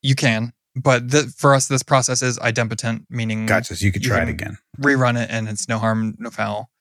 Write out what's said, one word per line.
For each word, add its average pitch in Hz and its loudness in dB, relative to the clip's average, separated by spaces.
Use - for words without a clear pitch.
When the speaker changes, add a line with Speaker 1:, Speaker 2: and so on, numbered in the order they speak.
Speaker 1:
You 135 2
can, 113 0
but 123 2
the, 147 4
for 139 4
us, 135 2
this 135 0
process 131 2
is 123 -2
idempotent, 113 -2
meaning 110 -4
Speaker 2:
Gotcha. 101 0
So 104 -4
you 101 4
could 101 -4
Speaker 1:
you 127 0
Speaker 2:
try 101 2
it 82 0
Speaker 1:
can - -2
Speaker 2:
again. - -8
Speaker 1:
rerun 131 2
it 113 -4
and 110 -4
it's 107 -8
no 117 -2
harm, 110 0
no 113 -10
foul. 104 -6